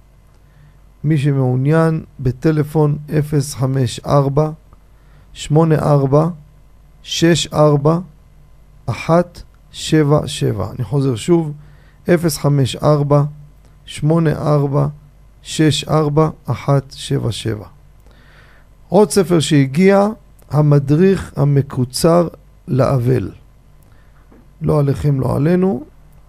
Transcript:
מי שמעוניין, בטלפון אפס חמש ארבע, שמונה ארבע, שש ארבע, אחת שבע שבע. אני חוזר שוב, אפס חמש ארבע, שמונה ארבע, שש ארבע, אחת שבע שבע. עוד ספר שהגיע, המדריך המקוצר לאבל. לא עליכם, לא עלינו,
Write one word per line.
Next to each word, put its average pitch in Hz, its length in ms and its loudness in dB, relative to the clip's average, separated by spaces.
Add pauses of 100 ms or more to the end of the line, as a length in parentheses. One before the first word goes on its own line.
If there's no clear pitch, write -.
(1040)
מי 151 140 2
שמעוניין, 139 840 0 (160)
בטלפון 151 800 0 (200)
אפס 147 360 -2
חמש 131 520 -2
ארבע, 143 440 0 (840)
שמונה 156 460 0
ארבע, 147 500 2 (760)
שש - 500 0
ארבע, 151 460 2 (880)
אחת 170 560 -2 (300)
שבע 151 540 0
שבע. 107 440 -4
אני 127 140 -8
חוזר 135 320 -2
שוב, 165 360 0 (600)
אפס 165 240 -2
חמש 143 380 0
ארבע, 143 460 2 (640)
שמונה 156 480 0
ארבע, 143 540 0 (560)
שש 151 420 0
ארבע, 156 440 0 (160)
אחת 139 460 -2
שבע 120 420 -6
שבע. 107 340 -8 (1200)
עוד 208 220 4
ספר 170 300 2
שהגיע, 165 680 2 (440)
המדריך 147 840 2
המקוצר 143 920 0 (400)
לאבל. 123 640 0 (1300)
לא 151 160 0
עליכם, 139 420 0
לא 120 160 -2
עלינו, 185 480 0 (440)